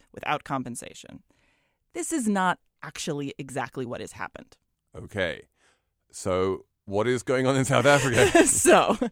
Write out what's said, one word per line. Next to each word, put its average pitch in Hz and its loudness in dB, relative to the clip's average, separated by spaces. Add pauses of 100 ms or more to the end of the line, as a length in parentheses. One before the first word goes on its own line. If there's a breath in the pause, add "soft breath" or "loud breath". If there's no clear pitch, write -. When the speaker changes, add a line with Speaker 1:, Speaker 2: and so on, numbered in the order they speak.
(120 soft breath)
Speaker 1:
without 143 -6
compensation. - -12 (720)
This 339 -8
is 254 -2
not 185 0 (240)
actually 143 -8
exactly 131 -8
what 117 -10
has 104 -14
happened. - -14 (400)
Speaker 2:
Okay. 82 -6 (680)
So 92 -2 (180)
what 101 -2
is 123 0
going 131 0
on 135 2
in 135 2
South 127 2
Africa? 139 4
Speaker 1:
<laughs> 339 6
So - 4 (140)